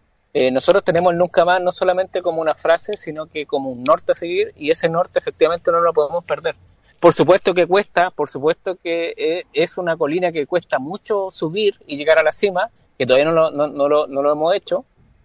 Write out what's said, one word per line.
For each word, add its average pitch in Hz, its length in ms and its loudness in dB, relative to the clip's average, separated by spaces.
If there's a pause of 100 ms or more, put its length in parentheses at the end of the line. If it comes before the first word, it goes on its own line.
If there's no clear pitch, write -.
(340)
eh, 131 160 2
nosotros 175 340 2
tenemos 180 280 2
el 170 80 -2
nunca 175 260 2
más 180 160 2
no 180 100 -2
solamente 185 520 -2
como 170 180 -4
una 160 140 -2
frase, 170 420 -2
sino 156 300 -12
que 151 180 -10
como 135 240 -4
un 123 140 -12
norte 165 300 2
a - 20 0
seguir, 180 420 -4
y 151 140 -2
ese 170 180 0
norte 170 300 -2
efectivamente 165 520 -2
no 170 80 2
lo 170 140 2
podemos 156 320 -2
perder. 151 300 -6 (440)
Por 170 140 6
supuesto 175 400 4
que 175 140 2
cuesta, 180 440 0
por 147 180 -6
supuesto 165 520 -4
que, 170 360 -4
eh, 156 340 -2
es 165 260 -2
una 170 200 -2
colina 165 340 0
que 151 160 -4
cuesta 165 320 -2
mucho 190 500 -6
subir 196 460 -2 (100)
y 143 120 -10
llegar 156 200 2
a 160 60 4
la 156 80 2
cima, 196 380 -2 (280)
que 131 80 -2
todavía 131 200 4
no 165 80 0
lo, 160 180 4
no, 147 160 -2
no 143 220 -2
lo, 151 180 2
no 139 140 -6
lo 147 100 2
hemos 156 240 0
hecho, 196 300 -4 (400)